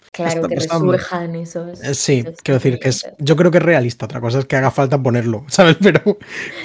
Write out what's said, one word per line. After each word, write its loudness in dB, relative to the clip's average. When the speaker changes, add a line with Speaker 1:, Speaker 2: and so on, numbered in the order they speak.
Speaker 1:
¿Qué -8
Speaker 2:
Claro, -2
Speaker 1:
está -2
Speaker 2:
que -6
Speaker 1:
pasando?". 0
Speaker 2:
resurjan -4
esos, -10
Speaker 1:
Eh, -4
sí, 2
Speaker 2:
esos -14
Speaker 1:
quiero 2
decir 0
que -2
es, -2
Speaker 2:
sentimientos. -10
Speaker 1:
yo 4
creo 4
que 4
es 4
realista, 0
otra -10
cosa 0
es -2
que -2
haga 2
falta 0
ponerlo, -2
<laughs> -20
¿sabes? 6
Pero, 4